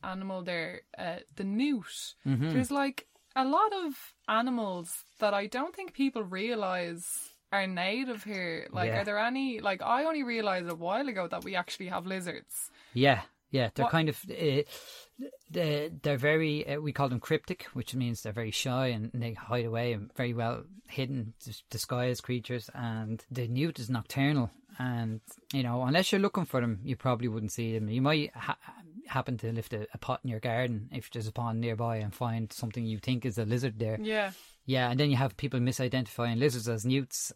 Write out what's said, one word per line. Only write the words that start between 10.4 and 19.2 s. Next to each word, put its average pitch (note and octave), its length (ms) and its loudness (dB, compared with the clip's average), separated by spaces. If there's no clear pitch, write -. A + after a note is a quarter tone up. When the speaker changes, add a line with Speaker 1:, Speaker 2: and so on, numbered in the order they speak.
Speaker 1:
a F3 60 -2
while G3 340 0
ago F#3+ 200 -2
that F3 160 -4
we F#3+ 100 -6
actually F3+ 340 -4
have F3+ 180 -6
lizards. F#3 640 -6
Speaker 2:
Yeah, B2 280 6
yeah, B2 240 2
they're - 100 2
Speaker 1:
What - 80 2
Speaker 2:
kind D#3+ 160 4
of, C#3+ 100 -2
uh, D3 320 2
they're, D#3 400 0
they're D3 260 0
very, D3+ 520 4
uh, C#3+ 120 -2
we D3 120 -2
call C#3 160 2
them B2 120 0
cryptic, - 440 -2
which B2 200 -4
means A#2+ 280 0
they're G#2+ 100 -4
very A2 180 -2
shy C3 380 0
and A2+ 260 -2
they A#2 200 -2